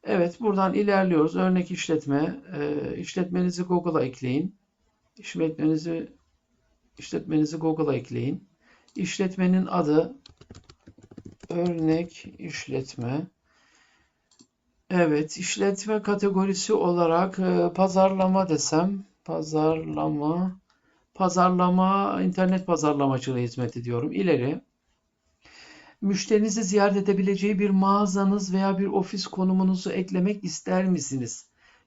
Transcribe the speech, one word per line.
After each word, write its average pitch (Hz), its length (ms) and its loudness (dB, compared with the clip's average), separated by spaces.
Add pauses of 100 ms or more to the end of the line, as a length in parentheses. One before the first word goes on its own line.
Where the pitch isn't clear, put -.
Evet, 175 360 0
buradan 190 340 2
ilerliyoruz. 185 640 4
Örnek 185 340 2
işletme. 156 720 -2 (160)
E, 147 400 -4
işletmenizi 180 640 -2
Google'a 175 420 0
ekleyin. 135 520 -4 (600)
İşletmenizi, 160 960 -4 (840)
işletmenizi 156 580 -2
Google'a 156 380 -2
ekleyin. 123 540 -6 (480)
İşletmenin 185 720 0
adı 160 500 2 (1300)
örnek 170 760 -2 (120)
işletme. 135 880 -6 (1600)
Evet, 156 480 2
işletme 202 640 -2
kategorisi 196 680 0
olarak, 175 680 2
e, 175 360 2
pazarlama 190 760 2
desem, 175 560 0 (200)
pazarlama, 156 1400 -2 (540)
pazarlama, 185 1080 2
internet 185 440 0
pazarlamacılığı 139 720 0
hizmeti 120 460 -4
diyorum. 120 280 -4
İleri. 170 480 0 (1400)
Müşterinizi 208 640 0
ziyaret 196 320 4
edebileceği 196 600 2
bir 202 120 2
mağazanız 196 840 2
veya 190 240 0
bir 196 80 0
ofis 190 400 -2
konumunuzu 185 640 0
eklemek 185 540 -2
ister 185 400 -2
misiniz? 135 640 -4 (400)